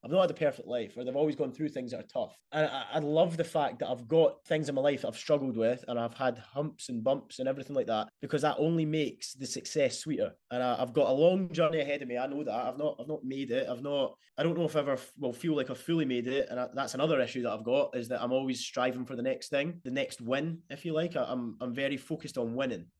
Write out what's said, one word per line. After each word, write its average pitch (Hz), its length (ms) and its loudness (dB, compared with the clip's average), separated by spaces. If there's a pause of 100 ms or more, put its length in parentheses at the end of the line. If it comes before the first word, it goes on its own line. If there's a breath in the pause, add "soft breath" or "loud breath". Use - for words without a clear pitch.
I've 123 80 -8
not 185 120 6
had 175 80 4
a 160 40 -4
perfect 143 320 -2
life, 110 300 -4
or 120 80 -6
they've 127 100 -4
always 147 220 2
gone 131 160 -2
through 156 160 -4
things 127 220 -6
that 123 100 -6
are - 60 -14
tough. - 280 -4 (180)
And 156 180 4
I, 123 240 -6
I 156 60 4
love 160 360 4
the 165 80 2
fact 151 360 0
that - 100 -2
I've 120 180 -4
got 165 380 6
things 156 240 0
in 143 40 -2
my 131 60 2
life 139 220 4
that 110 60 -2
I've 110 80 -6
struggled 135 420 0
with, 120 300 2
and 120 120 0
I've 117 140 -2
had 127 240 0
humps 147 500 -6
and 117 160 -4
bumps 131 340 0
and 131 80 -2
everything 139 300 -2
like 120 120 2
that, 107 200 2 (140)
because - 180 0
that 151 180 2
only 160 280 4
makes 151 480 -2
the 131 100 -12
success 131 540 0
sweeter. 143 360 -2 (160)
And 123 120 -2
I, 123 180 0
I've 120 140 -2
got 143 160 6
a - 20 6
long 175 400 4
journey 160 280 2
ahead 143 200 -2
of 131 80 -8
me. 120 80 -4
I 127 120 -2
know 143 140 -4
that. 151 120 -2
I've 127 240 -2
not, 147 200 -2
I've 123 100 -10
not 151 180 -6
made 135 240 -4
it. 127 180 0
I've 123 140 -4
not, 143 340 -2 (220 soft breath)
I 151 40 0
don't 170 140 2
know 170 80 2
if 151 100 -2
I 156 40 4
ever 139 140 2
f-, - 260 -6
will 127 160 -2
feel 160 200 0
like 131 140 0
I've 123 80 -6
fully 165 300 0
made 123 220 0
it. 135 200 0
And 123 100 -6
I, 123 140 -2
that's 135 220 -4
another 143 260 2
issue 120 220 0
that 117 100 0
I've 107 100 -6
got, 131 320 2
is 117 140 -4
that 123 140 -2
I'm 123 100 0
always 131 280 0
striving 127 440 0
for 131 120 -8
the 120 60 -4
next 131 280 -2
thing, 156 340 -2
the 131 60 -6
next 131 320 -4
win, 143 480 -2
if 143 160 -8
you 160 80 -2
like. 165 200 0
I, 135 100 2
I'm, 120 360 -4
I'm 123 140 -4
very 139 240 0
focused - 400 -6
on 117 160 -2
winning 123 320 -2 (140)